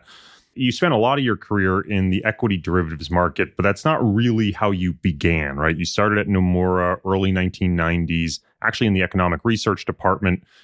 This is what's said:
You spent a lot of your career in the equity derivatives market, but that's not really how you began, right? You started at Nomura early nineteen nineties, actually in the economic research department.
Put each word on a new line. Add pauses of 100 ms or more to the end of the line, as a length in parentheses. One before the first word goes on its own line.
(540)
You
spent
a
lot
of
your
career
in
the
equity
derivatives
market,
but
that's
not
really
how
you
began,
right?
You
started
at
Nomura
early
nineteen
nineties, (200)
actually
in
the
economic
research
department. (200)